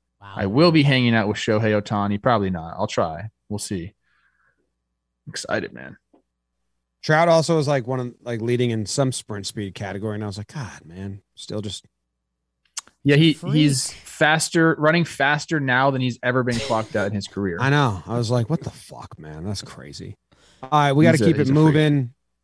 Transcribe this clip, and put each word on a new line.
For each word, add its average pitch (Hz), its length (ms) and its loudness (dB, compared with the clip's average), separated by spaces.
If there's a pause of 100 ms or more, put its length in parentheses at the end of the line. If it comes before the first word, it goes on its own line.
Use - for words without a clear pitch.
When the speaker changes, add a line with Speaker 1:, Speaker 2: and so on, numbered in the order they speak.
(200)
Speaker 1:
Wow. 98 160 -20
Speaker 2:
I 98 100 -4
will 143 260 4
be 156 100 6
hanging 127 320 4
out 107 140 2
with 107 100 -4
Shohei 107 420 0
Ohtani. 101 400 -2
Probably 107 300 2
not. 82 280 -8
I'll 104 80 -2
try. 92 440 -4 (180)
We'll 104 100 -8
see. 90 360 -8 (1300)
Excited, - 440 -8
man. 64 240 -16 (1080)
Speaker 3:
Trout 160 260 4
also 165 280 4
was, 147 100 0
like, 135 200 -2
one 127 120 -4
of, 123 240 -8
like, 120 180 -6
leading 120 300 0
in 110 160 -2
some 135 240 0
sprint 101 360 -10
speed 98 280 -8
category, 101 400 -8
and 107 80 -6
I 104 60 -6
was 101 100 -10
like, 104 140 -14
"God, 107 320 -12
man, 95 380 -14 (120)
still - 260 -10
just" 98 240 -12 (1160)
Speaker 2:
Yeah, 143 140 4
he, 156 180 6
Speaker 1:
Freak. 147 200 -4
Speaker 2:
he's 147 380 2
faster, 160 840 0
running 156 260 2
faster 147 540 -2
now 135 320 2
than 131 100 -2
he's 123 220 -4
ever 123 220 0
been 120 160 -2
clocked 110 340 -2
at 104 140 0
in 104 40 -4
his 101 140 -4
career. 95 340 -4
Speaker 3:
I 131 100 2
know. 127 360 2
I 113 100 -6
was 113 140 -2
like, 120 180 0
"What 160 120 -2
the - 100 -10
fuck, - 480 -18
man? 78 240 -14
That's 98 200 -8
crazy." - 540 -16 (460)
All 131 80 -14
right, 143 220 4
we 151 120 6
Speaker 2:
He's 165 80 8
Speaker 3:
gotta 131 120 4
Speaker 2:
a, - 20 4
Speaker 3:
keep 87 100 4
it - 40 0
Speaker 2:
he's 110 100 2
a - 20 2
freak. 151 120 6
Speaker 3:
moving. 147 500 2 (300)